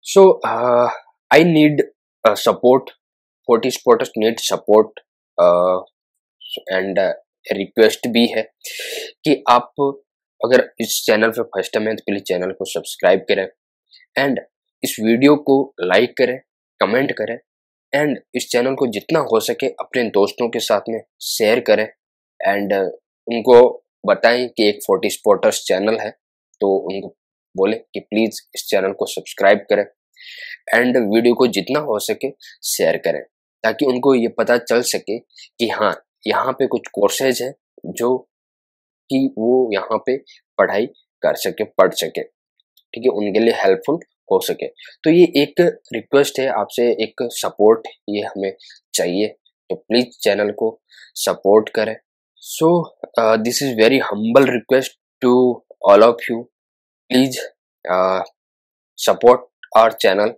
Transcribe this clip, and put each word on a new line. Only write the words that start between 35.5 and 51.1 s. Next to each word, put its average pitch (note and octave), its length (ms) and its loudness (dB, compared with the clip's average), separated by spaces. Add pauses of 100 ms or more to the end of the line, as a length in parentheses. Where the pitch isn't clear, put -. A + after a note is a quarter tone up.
कि A#2 100 -2
हाँ, G#2 340 -4 (240)
यहाँ A#2 260 -2
पे C3 140 -2
कुछ A2 140 -4 (120)
कोर्सेज B2+ 500 -2
हैं C3 120 -8 (320)
जो A#2+ 320 -2 (920)
कि C3+ 300 -2
वो A#2+ 340 2
यहाँ G#2+ 340 -4
पे B2+ 100 -2 (420)
पढ़ाई G2+ 280 0 (360)
कर D2+ 120 -2
सके, G2+ 300 -6
पढ़ F#2+ 300 2
सके, - 280 -6 (720)
ठीक A#2 100 -14
है, B2+ 60 4
उनके G#2 300 -2
लिए A#2 140 2
हेल्पफुल G2 440 -2 (340)
हो F#2+ 80 2
सके। - 260 -8 (380)
तो D#3 60 4
ये E3+ 140 6
एक D3 560 0 (140)
रिक्वेस्ट C#3 460 0
है C3+ 60 -2
आपसे, A#2+ 460 -2
एक G#2+ 300 -4
सपोर्ट A2+ 680 0 (200)
ये G#2 120 -4
हमें G2 360 -8 (380)
चाहिए, F#2 340 -2 (400)
तो F2+ 80 -6
प्लीज B2 420 -2
चैनल G#2 320 0
को A2+ 320 -6 (320)